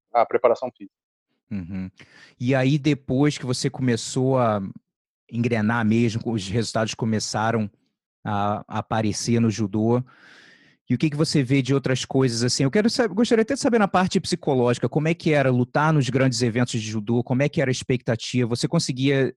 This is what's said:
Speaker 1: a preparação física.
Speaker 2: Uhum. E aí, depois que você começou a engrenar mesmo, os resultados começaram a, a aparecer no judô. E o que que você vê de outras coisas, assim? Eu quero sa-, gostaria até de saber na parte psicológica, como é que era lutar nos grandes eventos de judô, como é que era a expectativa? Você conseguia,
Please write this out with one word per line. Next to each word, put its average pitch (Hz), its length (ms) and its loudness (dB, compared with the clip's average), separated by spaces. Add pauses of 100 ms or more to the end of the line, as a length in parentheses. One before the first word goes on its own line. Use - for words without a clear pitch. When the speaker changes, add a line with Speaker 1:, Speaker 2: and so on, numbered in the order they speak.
(120)
Speaker 1:
a 117 140 4
preparação 120 500 0
física. - 200 -20 (520)
Speaker 2:
Uhum. 92 400 -8 (520)
E 127 160 0
aí, 135 200 2
depois 139 640 0
que - 80 -10
você 127 240 -2
começou 127 640 -2
a 110 240 2 (680)
engrenar 113 540 0
mesmo, 113 420 2
os 110 220 -4
resultados 110 460 -2
começaram 110 760 -2 (540)
a, 104 420 -2
a 107 140 -8
aparecer 110 600 0
no 117 80 4
judô. 110 540 0 (880)
E 127 60 0
o 120 40 0
que 160 120 0
que 147 60 -6
você 151 260 2
vê 135 200 2
de 131 120 0
outras 131 300 -2
coisas, 120 400 0
assim? 123 180 0
Eu 135 80 2
quero 208 180 2
sa-, 233 180 0
gostaria 220 360 2
até 220 120 -2
de 254 60 -4
saber 240 180 2
na 202 100 2
parte 185 320 0
psicológica, 127 680 0
como 147 200 -2
é 170 60 2
que 165 180 0
era 135 180 4
lutar 139 420 2
nos 139 160 2
grandes 123 340 2
eventos 120 380 0
de 107 80 -6
judô, 113 360 -2
como 127 180 -2
é 147 60 2
que 160 120 -4
era 131 100 0
a - 20 0
expectativa? 123 760 -2
Você 120 200 -2
conseguia, 135 680 0